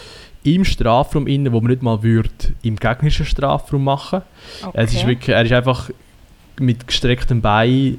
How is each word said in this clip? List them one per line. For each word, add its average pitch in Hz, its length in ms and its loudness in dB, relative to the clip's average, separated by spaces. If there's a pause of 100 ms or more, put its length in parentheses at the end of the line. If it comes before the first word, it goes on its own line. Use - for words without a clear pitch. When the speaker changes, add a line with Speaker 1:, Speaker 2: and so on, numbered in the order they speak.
(440)
Speaker 1:
im 175 200 2
Strafraum 135 640 0
innen, 139 240 0
wo 117 80 2
man 117 120 2
nicht 127 120 0
mal 110 180 0
würde 113 280 2 (320)
im 110 160 -4
gegnerischen 139 480 0
Strafraum 139 580 -2
machen. 143 380 -2 (520)
Es 113 200 0
ist 117 60 0
Speaker 2:
Okay. 117 100 0
Speaker 1:
wirklich, 127 260 0
er 117 80 4
ist 117 80 0
einfach 123 380 0 (720)
mit 123 280 0
gestrecktem 123 540 0
Bein 120 580 2